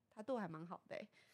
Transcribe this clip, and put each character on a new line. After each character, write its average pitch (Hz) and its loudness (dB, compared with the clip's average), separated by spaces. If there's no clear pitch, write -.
他 - -10
对 254 2
我 233 6
还 185 2
蛮 160 -4
好 175 -4
的 - -2
欸。 - -4